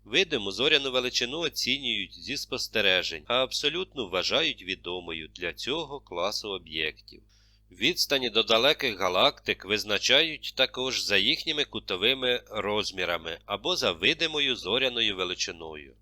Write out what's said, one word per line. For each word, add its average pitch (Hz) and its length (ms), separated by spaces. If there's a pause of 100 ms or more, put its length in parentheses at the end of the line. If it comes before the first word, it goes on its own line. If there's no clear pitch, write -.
Видиму 120 480
зоряну 139 400
величину 123 480
оцінюють 123 720
зі 110 240
спостережень, 92 880
а 123 160
абсолютну 143 640
вважають 110 540
відомою 87 640
для 87 260
цього 143 460
класу 98 500
об'єктів. 80 760 (480)
Відстані 127 580
до 110 140
далеких 113 560
галактик 98 680
визначають 107 880
також 127 460
за 98 160
їхніми 147 480
кутовими 120 840
розмірами 92 960
або 110 300
за 131 160
видимою 143 640
зоряною 117 600
величиною. 82 880